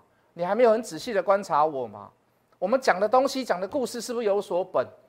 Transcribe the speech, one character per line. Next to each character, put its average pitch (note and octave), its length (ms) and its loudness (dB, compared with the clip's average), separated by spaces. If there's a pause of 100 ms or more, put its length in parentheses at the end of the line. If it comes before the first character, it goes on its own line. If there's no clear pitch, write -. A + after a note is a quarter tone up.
(300)
你 E3+ 140 -6
还 G3 100 0
没 B3 80 4
有 A3+ 80 8
很 A3+ 100 2
仔 D#3+ 160 -10
细 A#3+ 140 -8
的 G3 100 0
观 G3 220 2
察 D#3 220 2
我 C3+ 200 -4
嘛？ G#2 240 -14 (520)
我 F3+ 60 -2
们 B3+ 120 2
讲 F#3 200 2
的 G#3 100 2
东 C4+ 180 4
西、 C4 160 -4
讲 F#3 160 -2
的 F#3+ 80 -6
故 B3 200 -4
事 A#3+ 120 -8
是 A#3+ 140 -10
不 A#3 60 -6
是 A#3 80 -2
有 G3+ 120 0
所 F#3 240 -2
本？ C#3+ 220 -2 (240)